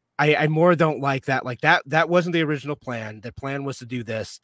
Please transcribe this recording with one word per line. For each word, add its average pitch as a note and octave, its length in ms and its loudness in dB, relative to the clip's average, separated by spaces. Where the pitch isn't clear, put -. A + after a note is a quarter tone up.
I, D3+ 180 4
I D#3 100 2
more D#3+ 300 4
don't D#3 240 2
like C3+ 260 -2
that. C3 180 -2
Like, B2 160 -8
that, D#3+ 260 4
that D#3+ 220 2
wasn't F3 240 2
the E3 100 2
original C#3+ 340 -4
plan. A2 440 -10
The A#2 120 -12
plan C#3 320 -8
was C3+ 160 -8
to B2 60 -14
do A#2+ 160 -6
this A2 420 -8